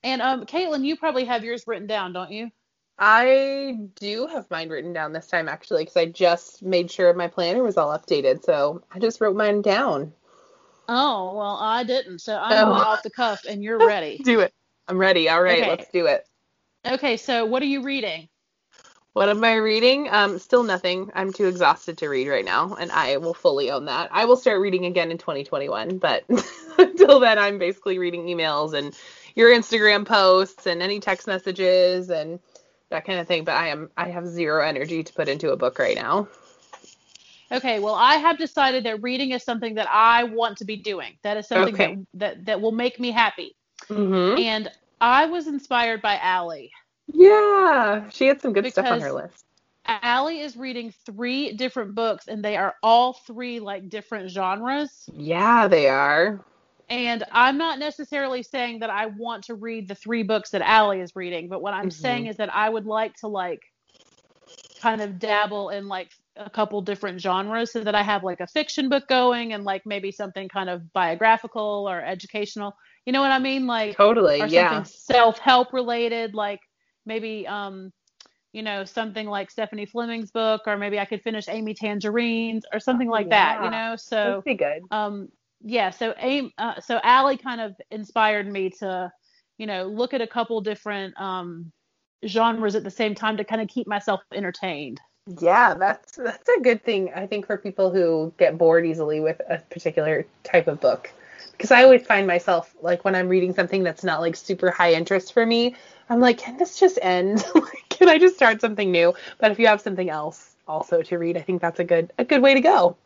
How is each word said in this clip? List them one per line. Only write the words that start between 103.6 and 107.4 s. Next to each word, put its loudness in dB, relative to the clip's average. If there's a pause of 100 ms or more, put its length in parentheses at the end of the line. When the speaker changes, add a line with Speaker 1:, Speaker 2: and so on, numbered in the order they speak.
Speaker 2:
that's -4
not, -2
like, -2
super -2
high 4
interest -2
for 4
me, 0 (340)
I'm 2
like, 4
"Can -16
this -4
just 6
end? 0